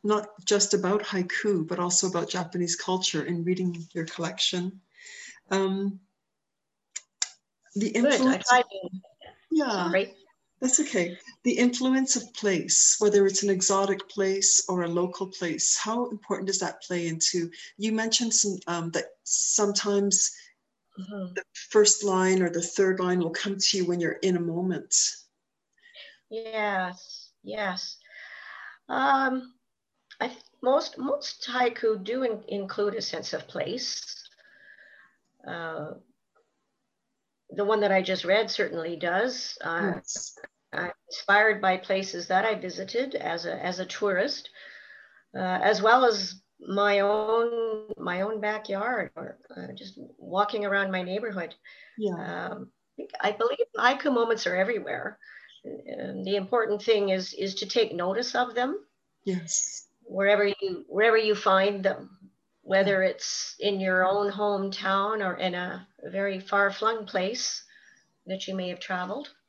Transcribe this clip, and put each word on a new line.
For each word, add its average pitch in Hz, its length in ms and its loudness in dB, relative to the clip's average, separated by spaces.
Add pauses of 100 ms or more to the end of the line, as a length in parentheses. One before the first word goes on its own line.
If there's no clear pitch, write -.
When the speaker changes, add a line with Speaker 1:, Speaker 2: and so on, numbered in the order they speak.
Speaker 1:
not 208 240 2 (160)
just 202 300 4
about 196 280 2
haiku, 180 640 0
but 170 140 -4
also 180 280 2
about 170 220 -2
Japanese 175 460 -2
culture 185 480 -2
in 170 180 -2
reading 175 500 -2
your 190 120 -4
collection. 180 760 -4 (720)
Um, 196 480 0 (1800)
the 208 160 0
Speaker 2:
Good, 240 160 4
I - 80 6
Speaker 1:
influence 262 340 2
Speaker 2:
tried 247 140 8
to. 190 380 -8 (500)
Speaker 1:
Yeah. 294 200 2 (180)
Speaker 2:
Sorry. 190 260 0 (460)
Speaker 1:
That's 254 180 4
okay. 180 400 0 (240)
The - 160 2
influence 262 560 4
of - 200 -6
place, - 680 4
whether 202 260 6
it's 190 160 2
an 202 80 2
exotic 196 580 2
place 196 600 2
or 180 140 0
a 170 60 0
local 180 380 -2
place, - 500 -2
how 240 340 -2
important 196 360 -6
does 196 140 -2
that - 240 -6
play 170 240 -4
into, 165 420 -2 (260)
you 214 140 -2
mentioned 226 420 0
some, 202 240 0 (120)
um, 165 240 -4
that - 140 -2 (180)
sometimes 202 1040 2 (680)
Speaker 2:
Mm-hmm. 185 340 -10
Speaker 1:
the 196 100 -6 (260)
first 208 320 6
line 185 400 4
or 170 80 2
the 170 100 -2
third 190 380 2
line 180 220 2
will 165 100 0
come 196 260 -4
to 196 200 2
you 180 80 0
when 175 160 0
you're 165 220 -2
in 185 140 2
a 170 40 0
moment. 170 520 -2 (1400)
Speaker 2:
Yes, 208 1000 -6 (120)
yes. 196 540 -6 (920)
Um, 262 680 0 (640)
I 202 80 -2
think - 140 -14 (200)
most, 277 360 2
most 277 520 -6
haiku 233 520 0
do 240 200 -2
in-, 226 260 -2
include 202 460 -2
a 214 80 -4
sense - 300 -6
of - 160 -6
place. - 800 -6 (1200)
Uh, 165 460 -8 (1600)
the 196 140 -2
one 214 160 4
that 202 120 4
I 190 100 6
just 185 220 -2
read 196 260 2
certainly 170 460 -4
does. 190 680 -2
Uh, 175 320 -2
Speaker 1:
Yes. - 400 -10 (340)
Speaker 2:
I'm 175 220 -6 (160)
inspired 208 540 4
by 185 160 2
places 190 500 -4
that 190 160 4
I 220 100 2
visited 190 600 -6
as 170 320 -4
a, 170 80 -4 (100)
as 180 140 -4
a 185 80 -6
tourist, 202 640 -2 (840)
uh, - 40 -6
as 185 420 2
well 233 240 6
as 202 300 2 (260)
my 202 400 2
own, 220 840 0 (120)
my 180 240 -4
own 214 180 -2
backyard, 214 800 -4
or, - 220 -12 (180)
uh, 180 180 -12
just - 200 -16 (240)
walking 202 480 -2
around 196 260 0
my 185 100 -2
neighborhood. 190 520 -6 (420)
Speaker 1:
Yeah. 202 200 -2 (340)
Speaker 2:
Um, 180 200 -12 (220)
I - 40 -20
think, - 140 -14 (120)
I 208 100 2
believe 240 260 0 (200)
haiku 269 340 4
moments 233 340 2
are 180 100 0
everywhere. 208 640 -2 (480)
Um, - 580 -10
the 196 120 0
important 208 460 0
thing 208 280 4
is, 190 220 0
is 196 240 -4
to 208 100 -6
take 220 280 2
notice 190 400 -2
of 240 200 0
them. 262 300 -2 (400)
Speaker 1:
Yes. - 640 -4 (160)
Speaker 2:
Wherever 202 420 2 (160)
you, 185 260 -6
wherever 220 300 4
you 214 180 4
find 196 480 4
them, - 280 -2 (500)
whether 190 420 4
Speaker 1:
Yeah. 190 80 4
Speaker 2:
it's - 480 -6
in 202 220 0
your 185 260 4
own 202 240 2
hometown 196 960 0
or 180 120 -2
in 180 160 -2
a 180 320 -6 (180)
very 190 360 -4
far-flung 202 640 0
place 202 560 -2 (640)
that 190 200 -8
you 190 80 -6
may 185 140 -4
have 180 120 -8
traveled. 190 500 -6 (180)